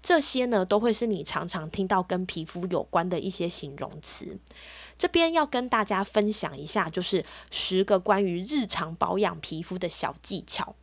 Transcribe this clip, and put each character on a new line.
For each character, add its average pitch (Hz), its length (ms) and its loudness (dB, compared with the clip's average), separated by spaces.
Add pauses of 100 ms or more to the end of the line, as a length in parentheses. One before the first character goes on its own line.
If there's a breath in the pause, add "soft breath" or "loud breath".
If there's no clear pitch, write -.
这 349 180 4
些 254 280 4
呢， 214 180 2
都 208 160 4
会 233 100 2
是 226 160 0
你 196 160 -2
常 - 240 -2
常 160 220 -6
听 190 180 -4
到 185 160 2
跟 185 220 -2
皮 170 180 -6
肤 175 280 -8
有 175 140 0
关 170 220 0
的 180 140 -2
一 - 80 -4
些 180 180 -2
形 143 300 -6
容 139 140 -8 (100)
词。 - 380 -4 (580 loud breath)
这 - 100 -2
边 330 280 4
要 311 100 4
跟 254 240 -2
大 226 160 2
家 202 180 0
分 208 300 2
享 151 260 0
一 143 60 -10
下， 165 240 0
就 180 140 -2
是 175 200 2 (280 loud breath)
十 185 340 2
个 196 140 4
关 202 260 4
于 175 180 -2
日 262 240 0
常 165 280 0
保 180 240 0
养 185 220 0
皮 160 220 -6
肤 180 160 -8
的 180 120 -4
小 - 320 -2
技 190 240 -4
巧。 - 360 0